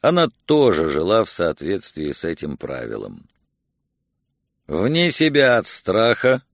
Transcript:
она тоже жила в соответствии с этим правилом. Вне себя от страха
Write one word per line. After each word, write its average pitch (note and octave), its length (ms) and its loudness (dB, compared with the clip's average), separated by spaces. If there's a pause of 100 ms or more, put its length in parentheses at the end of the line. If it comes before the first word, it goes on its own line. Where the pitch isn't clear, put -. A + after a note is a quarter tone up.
она E3 280 2 (160)
тоже A2+ 440 4
жила F2+ 360 0
в - 60 -8
соответствии D#2 800 -4
с - 120 -10
этим D2+ 320 -6
правилом. A1 720 -12 (1400)
Вне D3 440 0
себя C#3 460 4
от A2 100 -2
страха A#2+ 760 0 (120)